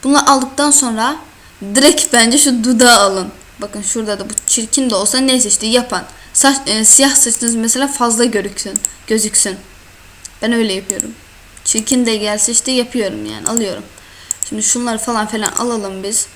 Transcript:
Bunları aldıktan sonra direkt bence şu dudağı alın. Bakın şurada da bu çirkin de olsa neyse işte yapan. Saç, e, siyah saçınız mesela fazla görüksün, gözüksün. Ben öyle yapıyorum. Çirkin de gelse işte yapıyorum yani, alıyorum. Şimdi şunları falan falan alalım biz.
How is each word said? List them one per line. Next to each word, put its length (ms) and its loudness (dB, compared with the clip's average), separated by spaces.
Bunları 240 2
aldıktan 440 2
sonra 440 0
direkt 380 2
bence 240 4
şu 260 2
dudağı 360 6
alın. 320 0
Bakın 200 -10
şurada 380 -4
da 100 -10
bu 40 -10
çirkin 420 0
de 60 0
olsa 220 0
neyse 320 2
işte 180 0
yapan. 360 0
Saç, 320 4
e, 200 0
siyah 300 4
saçınız 400 0
mesela 320 0
fazla 380 0
görüksün, 540 -4
gözüksün. 500 0
Ben 120 0
öyle 200 0
yapıyorum. 380 -6
Çirkin 400 0
de 100 0
gelse 360 -2
işte 200 -2
yapıyorum 540 -2
yani, 220 -8
alıyorum. 360 -4
Şimdi 140 -6
şunları 340 -2
falan 300 -2
falan 240 -4
alalım 520 -4
biz. 320 -4